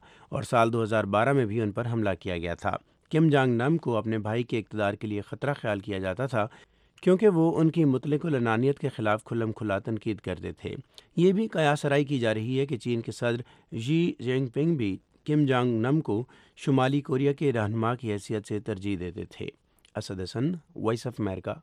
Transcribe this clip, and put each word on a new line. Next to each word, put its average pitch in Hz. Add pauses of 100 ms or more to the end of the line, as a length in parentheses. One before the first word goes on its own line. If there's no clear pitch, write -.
(280)
اور 113
سال 117
دو 117
ہزار 107
بارہ 107
میں 131
بھی 107
اُن 107
پر 117
حملہ 107 (100)
کیا 90
گیا 85
تھا۔ 95 (360)
کم 160
جانگ 131
نم 135
کو 123
اپنے 110
بھائی 107
کے 117
اقتدار 104
کے 110
لیے 104
خطرہ 127
خیال 104
کیا 98
جاتا 95
تھا 110 (560)
کیونکہ 190
وہ 165
ان 156
کی 165
مطلق 143
العنانیت 127
کے 143
خلاف 107
کھلم 113
کھلا 101
تنقید 110
کرتے 87
تھے۔ 98 (420)
یہ 180
بھی 220
قیاس 151
آرائی 143
کی 139
جا 113
رہی 117
ہے 143
کہ 139
چین 117
کے 107
صدر 120 (320)
ژی 151
جن 127
پنگ 151
بھی 101 (300)
کم 151
جانگ 123
نم 139
کو 104 (320)
شمالی 135
کوریا 139
کے 139
رہنما 110
کی 117
حیثیت 104
سے 104
ترجیح 101
دیتے 90
تھے۔ - (480)
اسد 104
حسن، 117 (240)
وائس 110
آف 120
امریکہ، 98